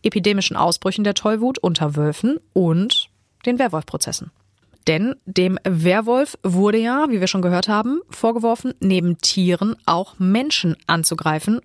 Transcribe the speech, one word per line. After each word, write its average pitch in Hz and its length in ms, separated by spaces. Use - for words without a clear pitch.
epidemischen 202 520
Ausbrüchen 180 480
der 202 120
Tollwut 220 440
unter 156 380
Wölfen 151 400
und 180 560
den 247 140
Werwolfprozessen. 175 720
Denn 196 280
dem 185 360
Werwolf 208 760
wurde 202 380
ja, 247 320
wie 214 80
wir 185 80
schon 190 160
gehört 180 240
haben, 226 420
vorgeworfen, 233 680
neben 175 400
Tieren 185 560
auch 170 320
Menschen 190 580
anzugreifen 160 760